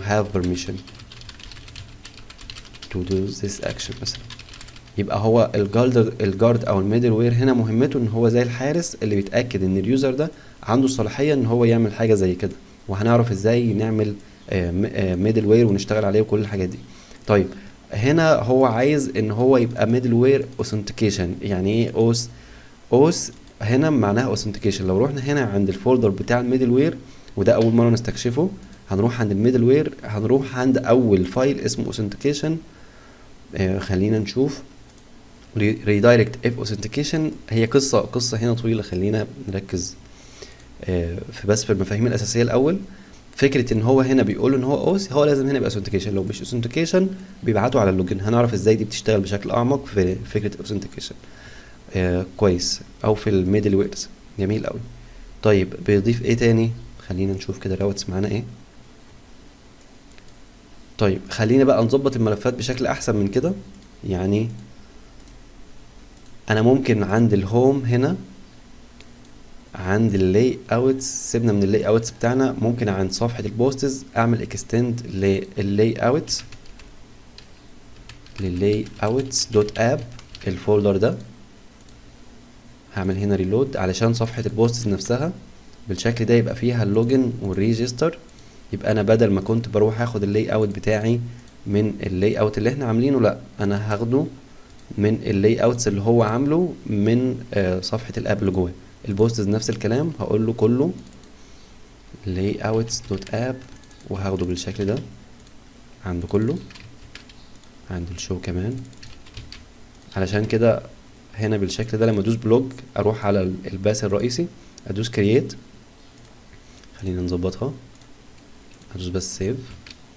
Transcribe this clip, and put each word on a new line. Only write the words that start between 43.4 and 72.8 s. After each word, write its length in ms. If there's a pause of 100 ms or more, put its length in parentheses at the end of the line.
ان 80
هو 200
هنا 220
بيقول 300
ان 100
هو 240
اوس، 240
هو 120
لازم 240
هنا 100
يبقى 120
اوثنتيكيشن، 460
لو 80
مش 160
اوثنتيكيشن 720 (340)
بيبعته 360
على 100
اللوجن. 320
هنعرف 320
ازاي 220
دي 100
بتشتغل 360
بشكل 300
اعمق 340
في 300
فكره 440
اوثنتيكيشن. 560 (800)
آه، 300 (120)
كويس، 440 (220)
او 120
في 140
الميدل 460
ويرز. 340 (300)
جميل 280
قوي. 120 (640)
طيب 300 (120)
بيضيف 400
ايه 120
تاني؟ 340 (360)
خلينا 260
نشوف 260
كده 140
الراوتس 360
معانا 180
ايه. 160 (2500)
طيب 220 (100)
خلينا 340
بقى 200
نظبط 320
الملفات 380
بشكل 320
احسن 300
من 120
كده. 260 (560)
يعني 400 (2000)
انا 120
ممكن 420
عند 300
الهوم 520
هنا، 300 (1600)
عند 380
اللاي 440 (140)
اوتس، 600
سيبنا 220
من 100
اللاي 240
اوتس 240
بتاعنا، 500
ممكن 280